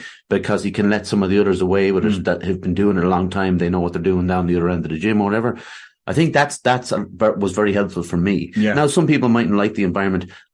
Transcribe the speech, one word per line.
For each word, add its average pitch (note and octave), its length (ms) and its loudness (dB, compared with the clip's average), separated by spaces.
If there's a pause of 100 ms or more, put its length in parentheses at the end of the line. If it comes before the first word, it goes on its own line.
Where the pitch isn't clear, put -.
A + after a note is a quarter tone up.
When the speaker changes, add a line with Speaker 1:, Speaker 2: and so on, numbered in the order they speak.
(280)
Speaker 1:
because G2+ 360 0
he G2+ 80 -4
can G2+ 180 0
let G#2 160 -2
some G#2 160 0
of F#2+ 80 0
the G2 80 2
others F#2+ 220 2
away F#2+ 320 2
with F#2 120 0
it G#2+ 100 2
Speaker 2:
Mm. F2+ 100 -4
Speaker 1:
that F2 180 -2
have F2+ 180 -4
been F#2 140 -2
doing G2+ 240 2
it E2+ 60 0
a F2+ 40 2
long F#2 220 0
time. F#2+ 280 0
They E2+ 120 0
know F2+ 100 0
what E2+ 120 -2
they're E2+ 100 -6
doing F2+ 240 0
down F2+ 220 0
the F2 80 0
other F2 120 0
end E2+ 160 -2
of D#2 60 -6
the D#2+ 80 -4
gym G#2 220 0
or G2+ 60 2
whatever. A2+ 300 0 (500)
I - 60 -4
think D#3 220 2
that's, C#3+ 240 2
that's B2+ 340 0
a, G2+ 140 -2 (100)
ver-, A2 200 2
was G2 160 0
very G2+ 200 2
helpful F#2+ 300 -2
for F2 160 -4
me. F2+ 380 0
Speaker 2:
Yeah. G#2+ 180 2
Speaker 1:
Now, D3 140 2
some D#3+ 180 2
people C3+ 240 2
mightn't A2+ 260 2
like G2+ 160 0
the G2+ 120 -2
environment. F#2 420 -2 (280)